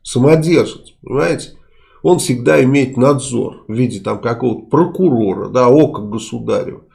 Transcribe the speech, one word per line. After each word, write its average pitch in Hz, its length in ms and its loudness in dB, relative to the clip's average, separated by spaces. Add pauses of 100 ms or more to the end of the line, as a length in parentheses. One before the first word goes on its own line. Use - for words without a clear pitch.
самодержец, 151 1000 0
понимаете? 151 500 -4 (520)
Он 175 160 2
всегда 135 440 2
имеет 135 340 2
надзор 127 680 0
в 107 60 -10
виде 113 260 -2
там 107 220 -6
какого-то 117 460 -4
прокурора, 120 840 0
да, 123 200 2
ока 135 320 4
государева. 110 920 -8